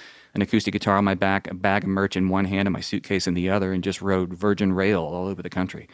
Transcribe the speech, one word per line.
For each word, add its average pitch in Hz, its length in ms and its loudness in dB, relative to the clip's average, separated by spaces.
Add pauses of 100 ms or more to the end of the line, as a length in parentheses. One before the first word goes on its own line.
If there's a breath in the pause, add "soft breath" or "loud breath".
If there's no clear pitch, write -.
(340 loud breath)
an 101 80 0
acoustic 101 300 0
guitar 101 240 2
on 101 80 4
my 95 120 4
back, 98 340 0
a - 40 -8
bag 98 280 2
of - 60 -4
merch 98 280 0
in 95 120 2
one 95 160 2
hand 98 240 0
and 98 40 0
my - 80 -4
suitcase - 460 -4
in 90 80 0
the 90 160 0
other, 95 220 2
and 92 100 -2
just 95 180 -4
rode 92 320 0
Virgin 95 400 0
Rail 95 300 2
all 90 240 -4
over 92 160 -6
the 87 80 -12
country. - 440 -6